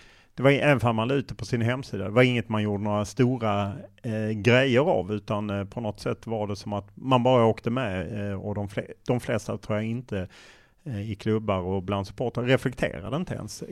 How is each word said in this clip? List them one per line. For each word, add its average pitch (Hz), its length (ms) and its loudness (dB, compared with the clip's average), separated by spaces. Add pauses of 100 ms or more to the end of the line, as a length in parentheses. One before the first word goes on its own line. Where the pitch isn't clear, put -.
(360)
det 123 80 -2
var, 135 80 8
även 127 380 4
om 113 60 2
man 110 120 0
la 131 60 0
ut 139 140 0
det 107 80 -10
på - 100 -12
sin 117 160 0
hemsida, 117 420 -2
det 98 60 -4
var 117 140 6
inget 123 260 2
man 107 140 0
gjorde 104 200 -2
några 104 220 0
stora, 110 680 0 (300)
eh, 110 260 -2
grejer 117 500 4
av, 120 340 2
utan, 104 360 -4
eh, 101 160 -2
på 101 160 -10
något 107 180 -6
sätt - 280 -6
var 107 200 -4
det 101 80 -4
som 104 180 -8
att 101 240 -8
man 127 260 2
bara 123 220 6
åkte 110 240 2
med, 101 640 -4
eh, 95 100 -6
och 104 140 -6
de 101 120 -6
fle-, - 240 -8 (160)
de 123 120 2
flesta 110 380 -4
tror 107 200 -4
jag 110 100 -2
inte, 113 400 -4 (560)
eh, 110 280 -6
i 101 40 -6
klubbar 107 440 0
och 92 240 -2
bland 98 240 -2
supportrar 120 360 -4
reflekterade 127 720 0
inte 180 160 -6
ens - 380 -10